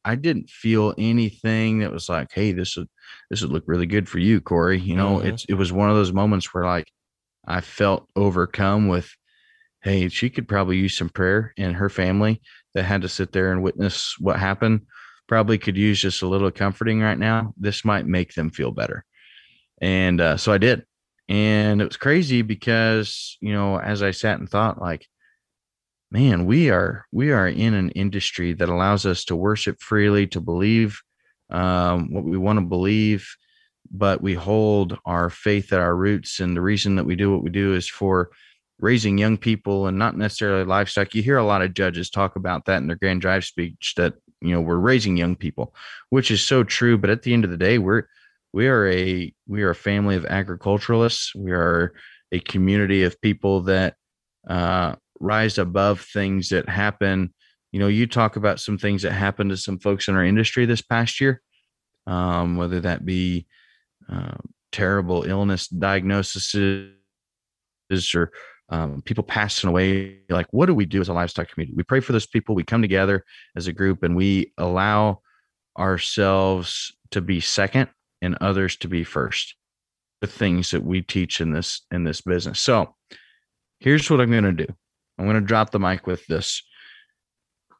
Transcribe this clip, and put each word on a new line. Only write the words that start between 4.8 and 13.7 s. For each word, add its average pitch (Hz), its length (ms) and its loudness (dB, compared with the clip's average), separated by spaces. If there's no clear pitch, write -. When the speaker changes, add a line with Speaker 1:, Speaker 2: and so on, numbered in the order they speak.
Speaker 1:
know, 98 220 2
Speaker 2:
Mm-hmm. 92 100 -2
Speaker 1:
it's, 113 200 -6
it 101 60 0
was 92 180 0
one 101 180 2
of 107 60 4
those 95 160 2
moments 98 420 0
where, 90 100 -2
like, 87 240 -2
I 87 160 -4
felt - 520 0
overcome 98 720 2
with, 90 220 0
"Hey, 95 260 2
she 120 220 -2
could 117 160 -6
probably 92 300 0
use 95 200 0
some 85 120 -4
prayer," 101 500 0
and 92 160 -2
her 98 140 -2
family 101 520 2
that 95 100 0
had 98 180 0
to 92 60 -6
sit - 240 -6
there 92 200 2
and 92 100 0
witness - 580 -2